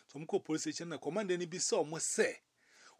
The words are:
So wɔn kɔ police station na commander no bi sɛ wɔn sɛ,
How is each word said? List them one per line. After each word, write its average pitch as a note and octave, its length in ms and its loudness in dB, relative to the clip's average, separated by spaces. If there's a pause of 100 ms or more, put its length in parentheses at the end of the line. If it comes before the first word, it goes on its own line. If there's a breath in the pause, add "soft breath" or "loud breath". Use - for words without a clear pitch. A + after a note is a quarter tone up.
So - 120 -14
wɔn D#3 80 -8
kɔ - 160 2
police D#3 200 0
station E3+ 260 -4
na D#3+ 80 -4
commander F3+ 400 0
no F3 80 -2
bi E3 140 -6
sɛ F3 280 4
wɔn D#3 140 -4
sɛ, - 340 2 (640 loud breath)